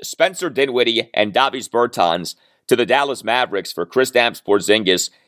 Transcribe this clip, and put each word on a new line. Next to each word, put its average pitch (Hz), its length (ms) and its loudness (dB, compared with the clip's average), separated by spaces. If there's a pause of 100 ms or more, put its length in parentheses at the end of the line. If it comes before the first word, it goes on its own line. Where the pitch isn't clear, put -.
Spencer 175 460 -2
Dinwiddie 120 640 0
and 104 200 0
Davis 131 340 0
Bertans 90 680 0 (320)
to 131 80 4
the 117 100 0
Dallas 131 380 0
Mavericks 110 480 -2
for 87 140 -6
Kristaps 123 560 0
Porzingis 101 680 2 (180)